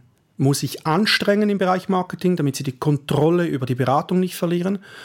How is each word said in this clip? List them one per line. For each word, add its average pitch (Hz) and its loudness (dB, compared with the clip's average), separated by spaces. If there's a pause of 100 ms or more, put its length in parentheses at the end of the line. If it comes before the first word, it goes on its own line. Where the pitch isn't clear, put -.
(360)
muss 139 2
sich - -8
anstrengen 202 2
im 202 0
Bereich 185 0
Marketing, 180 0
damit 147 -2
sie 139 -8
die 139 -6
Kontrolle 156 2
über 139 -4
die 123 -2
Beratung 143 0
nicht 185 -2
verlieren. 175 -2
Und 190 -16 (220)